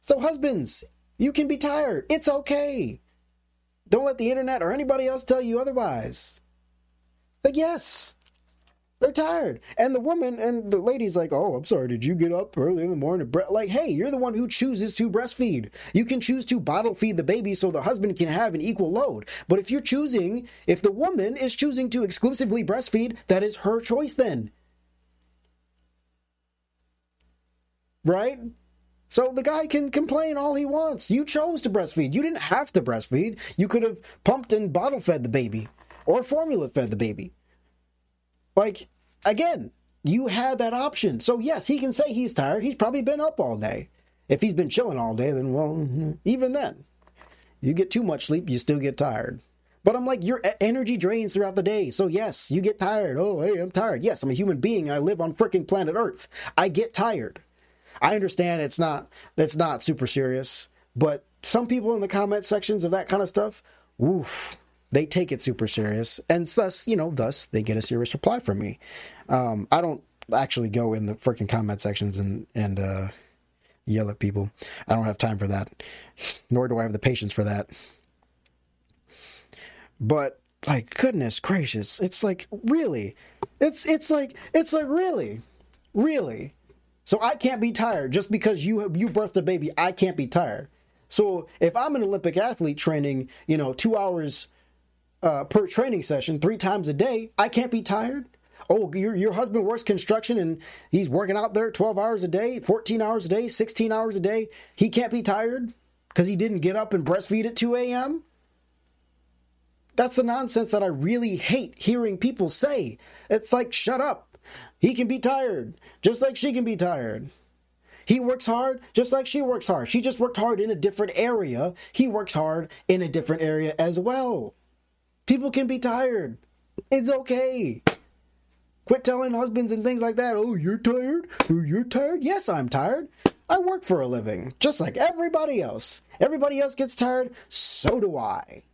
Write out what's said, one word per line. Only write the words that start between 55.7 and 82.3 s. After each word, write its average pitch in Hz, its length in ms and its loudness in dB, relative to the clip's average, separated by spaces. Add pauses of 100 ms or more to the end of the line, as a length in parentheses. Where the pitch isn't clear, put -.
Earth. 220 300 -4 (280)
I 185 140 6
get 214 240 -2
tired. 190 480 -2 (580)
I 175 160 4
understand 175 440 0
it's 147 200 -2
not, 156 320 -2 (240)
it's 151 180 2
not 151 260 0
super 127 280 0
serious, 131 600 -2 (280)
but 147 280 2 (200)
some 240 240 0
people 233 260 0
in 214 60 -2
the 196 80 -2
comment 202 360 0
sections 208 380 0
of 170 80 0
that 185 180 0
kind 196 140 2
of 185 60 -2
stuff, 208 340 -2 (340)
woof, 147 600 -2 (340)
they 151 160 2
take 175 240 0
it 131 100 -4
super 113 280 -2
serious, 107 500 0 (100)
and 170 160 4
thus, 190 440 0
you 226 80 2
know, 160 160 0
thus 127 340 -2
they 110 160 0
get 107 140 0
a 110 60 0
serious 120 300 0
reply 240 280 0
from 101 180 -2
me. - 220 -6 (480)
Um, 120 420 0
I 156 100 6
don't 165 220 -2 (320)
actually 123 340 0
go 113 260 0
in 107 120 -2
the 107 80 -2
frickin' 107 340 -2
comment 104 320 0
sections 101 380 -2
and, 98 380 -4
and, 101 240 0
uh, 95 280 -4 (800)
yell 107 240 0
at 101 80 -10
people. 101 320 -2 (380)
I 113 80 4
don't 113 80 0
have 107 140 -2
time 107 200 0
for 98 80 -2
that, 98 220 -2 (840)
nor 123 160 2
do 120 120 0
I 113 40 0
have 110 100 -2
the 104 60 -4
patience 113 340 0
for 107 120 0
that. 104 260 -2 (2250)
But, 139 400 0 (260)
like, 135 300 0
goodness 202 420 2
gracious, 139 640 -2
it's 185 240 0
like, 190 260 -2